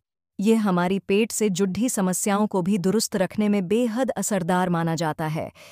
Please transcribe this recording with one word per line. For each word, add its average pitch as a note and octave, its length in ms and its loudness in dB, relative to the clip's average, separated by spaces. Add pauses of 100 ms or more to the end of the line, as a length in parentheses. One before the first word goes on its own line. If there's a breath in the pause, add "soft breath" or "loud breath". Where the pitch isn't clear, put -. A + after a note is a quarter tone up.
(400)
ये A3 160 4
हमारी F#3+ 440 2
पेट G#3+ 320 0
से G#3+ 180 0
जुड़ी G3 400 0
समस्याओं G3+ 580 0
को F#3+ 140 -2
भी G3 160 0
दुरुस्त F#3+ 380 0
रखने G#3 340 0
में G3+ 180 0
बेहद A#3 420 0
असरदार F#3 600 0
माना E3 260 0
जाता D#3 320 -2
है। D#3 240 -6 (200 loud breath)